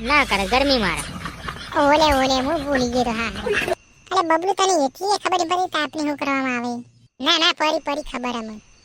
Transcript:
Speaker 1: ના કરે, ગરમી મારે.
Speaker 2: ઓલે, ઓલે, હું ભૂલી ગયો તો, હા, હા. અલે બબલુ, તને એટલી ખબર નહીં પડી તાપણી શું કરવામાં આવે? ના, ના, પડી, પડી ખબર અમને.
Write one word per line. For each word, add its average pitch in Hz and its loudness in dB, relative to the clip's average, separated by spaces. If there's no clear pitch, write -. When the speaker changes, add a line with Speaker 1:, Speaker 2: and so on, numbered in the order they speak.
Speaker 1:
ના 285 4
કરે, 196 0
ગરમી 262 2
મારે. 165 -2
Speaker 2:
ઓલે, 294 6
ઓલે, 262 2
હું 277 0
ભૂલી 262 0
ગયો 247 2
તો, 240 -2
હા, 226 -2
હા. - -8
અલે 370 0
બબલુ, 330 2
તને 381 2
એટલી 370 0
ખબર 359 0
નહીં 330 0
પડી 359 0
તાપણી 302 -2
શું 294 -2
કરવામાં 269 -2
આવે? 240 -4
ના, 311 2
ના, 339 4
પડી, 311 0
પડી 294 -4
ખબર 247 -6
અમને. 220 -10